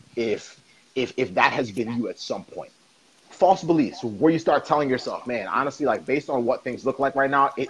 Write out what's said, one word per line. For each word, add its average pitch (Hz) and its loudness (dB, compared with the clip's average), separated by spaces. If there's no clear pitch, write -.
if 113 -4
if, 127 -2
if 104 -2
that 127 4
has 123 -2
been 117 -4
you 110 -2
at 90 -10
some 98 -8
point. - -16
False 185 4
beliefs, 156 0
where 123 2
you 160 2
start 151 2
telling 147 2
yourself, 123 -4
"Man, 117 -4
honestly, 135 -2
like, 107 0
based 139 -2
on 127 0
what 127 0
things 123 -6
look 131 -2
like 135 0
right 135 2
now, 139 4
it, 131 -2